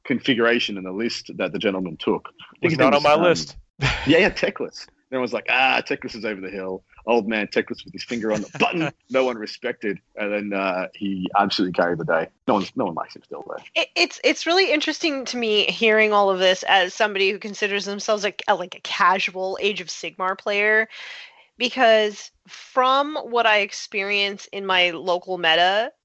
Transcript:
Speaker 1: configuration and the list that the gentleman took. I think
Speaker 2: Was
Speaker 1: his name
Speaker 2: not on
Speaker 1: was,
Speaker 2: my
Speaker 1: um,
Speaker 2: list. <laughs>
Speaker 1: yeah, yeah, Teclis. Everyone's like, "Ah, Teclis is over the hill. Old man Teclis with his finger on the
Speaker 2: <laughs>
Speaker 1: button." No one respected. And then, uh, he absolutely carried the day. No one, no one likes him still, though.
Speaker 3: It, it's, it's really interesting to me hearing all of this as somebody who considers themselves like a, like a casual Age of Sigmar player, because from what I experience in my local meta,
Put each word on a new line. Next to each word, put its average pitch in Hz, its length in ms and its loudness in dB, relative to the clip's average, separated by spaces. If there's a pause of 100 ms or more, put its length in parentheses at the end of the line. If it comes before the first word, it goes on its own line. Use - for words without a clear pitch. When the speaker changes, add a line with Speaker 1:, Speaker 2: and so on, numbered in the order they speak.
Speaker 1:
configuration 120 720 0
and 92 80 -10
the 92 60 -8
list 110 460 -6
that 92 140 -2
the 98 80 -6
gentleman 95 380 -2
took. - 300 -2
I - 320 -20
think - 40 -10
Speaker 2:
Was 170 100 2
Speaker 1:
his 127 60 -2
name 131 120 6
Speaker 2:
not - 20 4
on 143 40 4
Speaker 1:
was, 143 60 0
Speaker 2:
my 147 100 6
Speaker 1:
um, 160 100 4
Speaker 2:
list. - 320 0 (120)
<laughs> - 120 -20 (260)
Speaker 1:
yeah, 160 140 6
yeah, 190 100 6
Teclis. - 560 -6 (260)
Everyone's 127 220 -2
like, 107 160 -4
"Ah, 127 340 4
Teclis - 320 -6
is 107 80 -10
over 107 160 -4
the 95 120 -10
hill. 95 320 -8 (240)
Old 113 200 2
man 107 200 -2
Teclis - 360 -4
with 92 100 -18
his - 100 -12
finger 110 280 -4
on 107 100 0
the - 120 -12
Speaker 2:
<laughs> 143 60 -10
Speaker 1:
button." 160 320 0 (180)
No 131 160 2
one 120 120 -2
respected. 107 600 -6 (180)
And 104 160 -4
then, 104 280 -4
uh, 92 340 0
he 98 320 -4 (100)
absolutely 101 380 2
carried 87 240 2
the 82 80 -4
day. 82 220 2 (200)
No 123 80 4
one, 95 100 2 (100)
no 127 100 0
one 85 80 -4
likes - 220 -8
him - 80 -20
still, 73 240 -14
though. - 80 -10 (180)
Speaker 3:
It, 330 220 -2
it's, - 280 -2
it's - 220 0
really 339 260 4
interesting 294 540 -2
to 247 120 -6
me 214 280 2
hearing 214 480 4
all 202 160 6
of 190 80 2
this 185 300 4
as 185 260 2
somebody 196 380 0
who 202 80 -6
considers 202 460 -4
themselves 202 380 -2
like 202 240 -4
a, 214 60 4
like 175 220 -4
a - 60 -20
casual 190 800 0
Age 196 220 -2
of 165 60 -10
Sigmar 185 500 -6
player, 214 500 2 (720)
because 220 720 2 (160)
from 269 680 0
what 233 300 0
I 208 140 4
experience 196 920 -4
in 196 140 -8
my 180 260 2
local 180 460 -4
meta, 180 540 2 (140)